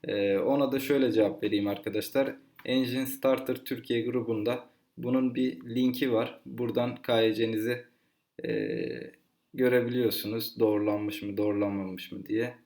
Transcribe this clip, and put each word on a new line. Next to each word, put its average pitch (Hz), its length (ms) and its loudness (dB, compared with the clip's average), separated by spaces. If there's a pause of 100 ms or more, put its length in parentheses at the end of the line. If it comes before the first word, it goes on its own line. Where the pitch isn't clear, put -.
E, 101 340 2
ona 131 340 2
da 135 80 0
şöyle 135 320 2
cevap 104 300 2
vereyim 101 260 0
arkadaşlar. 107 680 -2 (280)
Engine 127 420 0
Starter 131 500 0
Türkiye 117 460 -2
grubunda 117 680 -2 (300)
bunun 127 360 2
bir 127 400 -2
linki 127 380 2
var. - 340 0
Buradan 120 560 -2
K 117 180 2
Y 110 140 4
C'nizi, 113 500 -2 (600)
e, - 60 -2 (1040)
görebiliyorsunuz. 120 1040 0
Doğrulanmış 104 640 2
mı, 101 140 -6
doğrulanmamış 101 760 -2
mı 98 140 -12
diye. 117 280 -2 (120)